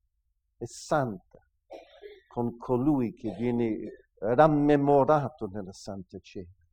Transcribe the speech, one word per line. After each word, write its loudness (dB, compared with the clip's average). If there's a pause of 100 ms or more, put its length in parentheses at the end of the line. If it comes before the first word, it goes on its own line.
(580)
e -10
santa -4 (840)
con -6
colui 0
che -8
viene -4 (120)
rammemorato 2
nella -12
Santa -14
Cena. -18 (180)